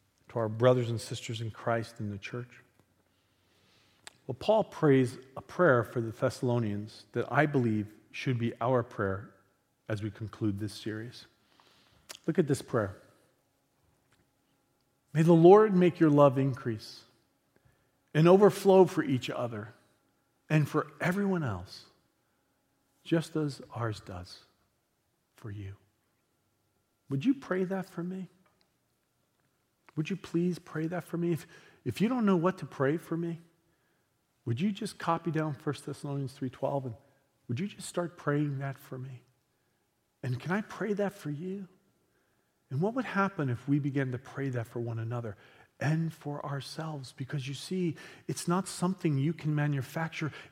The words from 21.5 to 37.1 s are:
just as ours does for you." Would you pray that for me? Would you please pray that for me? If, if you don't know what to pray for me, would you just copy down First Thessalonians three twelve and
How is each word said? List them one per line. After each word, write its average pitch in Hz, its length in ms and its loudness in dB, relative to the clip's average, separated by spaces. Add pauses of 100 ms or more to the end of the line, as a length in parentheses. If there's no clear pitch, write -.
just 165 320 -2
as 147 240 -4 (120)
ours 113 280 -6
does - 460 -16 (920)
for 113 140 -14
you." 98 260 -12 (1300)
Would 135 140 -4
you 262 100 4
pray 185 300 -2
that 185 240 -6
for - 140 -10
me? 185 280 -8 (1600)
Would 151 140 -4
you 196 80 -4
please 170 420 -2
pray - 280 -8
that 165 180 -6
for - 140 -8
me? 170 140 0
If, - 140 -4 (380)
if - 160 -4
you 202 80 4
don't 247 160 0
know 196 120 6
what 180 220 2
to 151 80 -10
pray 139 300 0
for 170 220 -6
me, 170 220 -6 (1080)
would 117 120 -2
you 202 140 0
just 202 260 -10
copy 165 320 -2
down 156 220 -2
First - 320 -8
Thessalonians 139 480 -8
three 127 180 -6
twelve 139 360 -4
and 113 100 -10 (520)